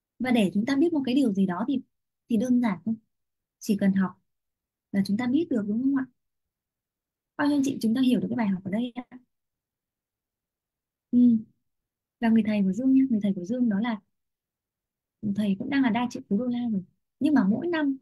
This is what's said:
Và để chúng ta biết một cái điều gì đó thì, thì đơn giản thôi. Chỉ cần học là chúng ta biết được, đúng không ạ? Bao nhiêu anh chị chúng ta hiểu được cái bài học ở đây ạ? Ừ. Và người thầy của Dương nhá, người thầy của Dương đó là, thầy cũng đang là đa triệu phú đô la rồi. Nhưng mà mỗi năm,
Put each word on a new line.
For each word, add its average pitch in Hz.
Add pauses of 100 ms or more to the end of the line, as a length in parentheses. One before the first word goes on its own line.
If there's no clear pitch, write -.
(200)
Và 254
để 214
chúng 208
ta 277
biết 330
một 294
cái 247
điều 247
gì 190
đó 180
thì, 277 (480)
thì 226
đơn 247
giản 208
thôi. 226 (640)
Chỉ 202
cần 196
học 190 (800)
là 196
chúng 202
ta 254
biết 311
được, 220
đúng 226
không 277
ạ? 262 (1300)
Bao 294
nhiêu 294
anh 269
chị -
chúng 220
ta 262
hiểu 247
được 185
cái 233
bài 226
học 185
ở 175
đây 233
ạ? 254 (1900)
Ừ. 247 (1000)
Và 233
người 220
thầy 208
của 190
Dương 262
nhá, 269
người 220
thầy 196
của 175
Dương 247
đó 196
là, 226 (1300)
thầy 196
cũng -
đang 277
là 233
đa 240
triệu -
phú 202
đô 247
la 240 (120)
rồi. 185 (360)
Nhưng 302
mà 220
mỗi 226
năm, 294